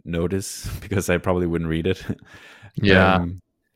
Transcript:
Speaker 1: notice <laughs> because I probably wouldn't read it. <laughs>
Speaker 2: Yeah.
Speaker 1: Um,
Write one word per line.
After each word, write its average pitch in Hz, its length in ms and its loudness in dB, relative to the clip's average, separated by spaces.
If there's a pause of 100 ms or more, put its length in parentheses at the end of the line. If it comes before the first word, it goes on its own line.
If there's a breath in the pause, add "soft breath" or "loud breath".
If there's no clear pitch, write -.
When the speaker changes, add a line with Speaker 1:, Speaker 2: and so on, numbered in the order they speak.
Speaker 1:
notice 85 640 -4 (100)
<laughs> - 40 -16
because - 280 -2
I 90 80 4
probably 90 300 0
wouldn't 82 220 -2
read 80 180 0
it. 92 220 -2
<laughs> - 60 -6 (600 loud breath)
Speaker 2:
Yeah. 95 420 6
Speaker 1:
Um, 90 220 -4 (360)